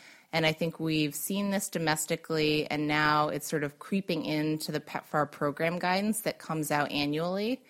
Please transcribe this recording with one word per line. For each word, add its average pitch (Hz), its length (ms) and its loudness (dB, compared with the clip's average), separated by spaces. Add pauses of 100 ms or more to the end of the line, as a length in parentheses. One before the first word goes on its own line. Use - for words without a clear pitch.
(340)
And 160 100 2
I 156 80 4
think 160 260 -4
we've 156 360 0
seen 202 360 -2
this 196 200 -2
domestically, 156 1000 0
and 151 160 0
now 151 420 4
it's - 200 -4
sort 147 160 -2
of 143 140 -6
creeping 190 480 -2
into 156 440 -2
the 151 100 -2
pepfar 147 500 -2
program 160 480 -2
guidance 196 440 0
that - 160 -4
comes 156 320 -4
out 147 200 2
annually, 175 800 -2